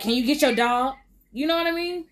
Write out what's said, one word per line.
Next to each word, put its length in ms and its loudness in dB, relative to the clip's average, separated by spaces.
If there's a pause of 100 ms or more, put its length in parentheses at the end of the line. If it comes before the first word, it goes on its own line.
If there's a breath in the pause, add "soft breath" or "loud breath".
Can 120 0
you 120 0
get 160 2
your 140 4
dog? 400 0 (360)
You 140 -6
know 100 0
what 120 0
I 40 0
mean? 400 -6